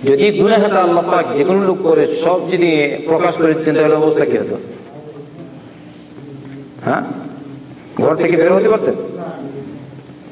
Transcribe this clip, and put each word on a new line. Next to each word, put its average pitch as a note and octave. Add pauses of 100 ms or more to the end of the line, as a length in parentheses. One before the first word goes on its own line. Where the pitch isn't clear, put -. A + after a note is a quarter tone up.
যদি C#3
গুনাহ G#3
খাতা G3+
আল্লাহ E3+
পাক D#3+
যে C#3+
কোনো F#3+
লোক F#3
করে D#3
সব E3
যদি D#3 (100)
প্রকাশ D#3+
করে D#3+
দিতেন, D#3
তাহলে D#3
অবস্থা D#3
কি A#2
হতো? G2+ (2250)
হ্যাঁ, B2 (1000)
ঘর D3
থেকে E3
বের E3+
হতে G3
পারতেন? G#3 (1400)